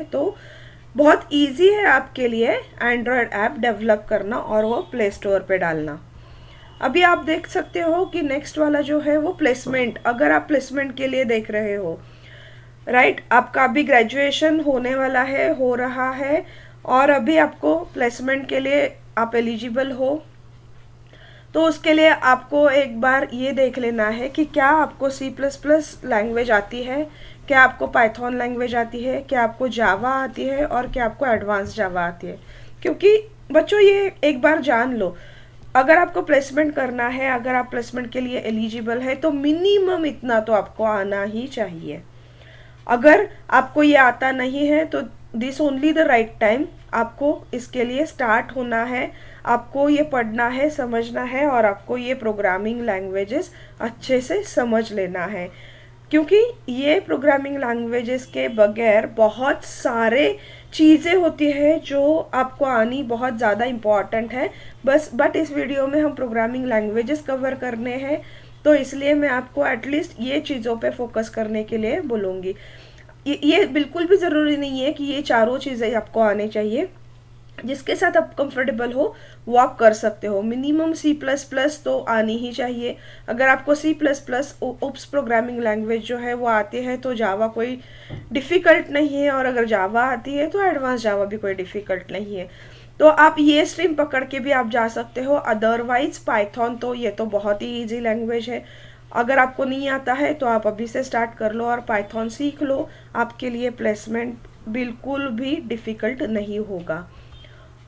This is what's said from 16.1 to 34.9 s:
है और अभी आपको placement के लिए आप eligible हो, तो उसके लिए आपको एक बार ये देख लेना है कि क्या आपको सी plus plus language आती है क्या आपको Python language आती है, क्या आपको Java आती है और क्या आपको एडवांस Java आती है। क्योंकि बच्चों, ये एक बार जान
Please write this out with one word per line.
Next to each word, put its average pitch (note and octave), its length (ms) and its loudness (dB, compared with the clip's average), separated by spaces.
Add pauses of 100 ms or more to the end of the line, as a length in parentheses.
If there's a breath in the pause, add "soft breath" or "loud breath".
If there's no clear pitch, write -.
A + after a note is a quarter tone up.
है C#4 340 -2 (400 loud breath)
और C4+ 240 4
अभी C#4+ 300 2
आपको D4+ 360 2 (180)
placement C4 560 -2
के C4+ 100 -2
लिए C#4 360 0 (220)
आप A3+ 180 -2
eligible A#3 560 -2
हो, C4 320 -2 (1300 loud breath)
तो D4+ 80 4
उसके D#4+ 300 2
लिए D#4 160 8
आपको D4 640 4
एक C4 300 0
बार C4+ 320 2
ये B3+ 200 -4
देख C4 260 0
लेना A#3 300 0
है A#3+ 200 -4
कि D#4 180 -2
क्या C#4 200 2
आपको C#4+ 440 2
सी C4+ 200 -8
plus C#4 260 -4
plus D4+ 480 0
language A#3 460 0
आती A3+ 320 0
है C#4 240 -4 (400 loud breath)
क्या C4+ 140 6
आपको C4 340 2
Python A#3+ 380 2
language A#3+ 420 -4
आती A#3 280 -4
है, C4 180 -4
क्या B3+ 220 0
आपको A3+ 240 -2
Java G#3+ 380 0
आती B3+ 400 -4
है C4+ 200 -2
और B3 220 -4
क्या B3 180 -2
आपको A3+ 200 -4
एडवांस G#3 500 -2
Java F#3+ 220 -2
आती F3 300 -4
है। F3+ 100 -12 (440 loud breath)
क्योंकि F#4 360 4 (340)
बच्चों, D#4+ 280 4
ये G4 340 6 (100)
एक D4 180 2
बार D#4 200 4
जान B3+ 320 2